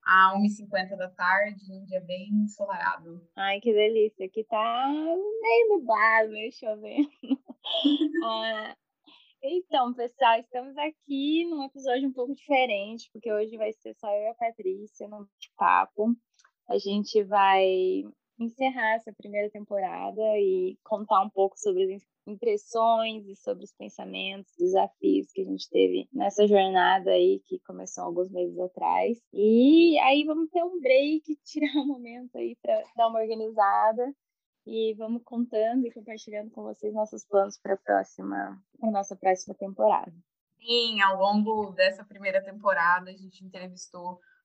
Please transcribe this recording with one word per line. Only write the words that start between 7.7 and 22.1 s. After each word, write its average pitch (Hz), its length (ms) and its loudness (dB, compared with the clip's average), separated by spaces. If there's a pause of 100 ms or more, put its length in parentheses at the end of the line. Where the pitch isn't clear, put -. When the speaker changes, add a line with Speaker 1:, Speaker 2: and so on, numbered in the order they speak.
Speaker 2:
Ah, 220 520 -6 (680)
então, 277 500 -2
pessoal, 240 460 2
estamos 254 360 -10
aqui 294 720 -2
num 311 180 -6
episódio 269 460 -2
um - 20 -6
pouco 254 220 -6
diferente, 233 800 -2
porque 220 180 -8
hoje 214 260 -2
vai 220 160 -4
ser 220 220 -16
só - 120 -12
eu 208 160 -2
e 214 60 -4
a 226 40 -10
Patrícia 208 760 -6
no 208 120 -16
bate-papo. 202 960 0 (520)
A 196 120 0
gente 202 440 0
vai 190 800 4 (360)
encerrar 233 560 -2
essa 226 180 -8
primeira 208 380 -6
temporada 196 680 -6 (180)
e 190 440 0
contar 208 380 0
um 208 80 -2
pouco 196 300 0
sobre 190 340 0
as 202 80 -14 (280)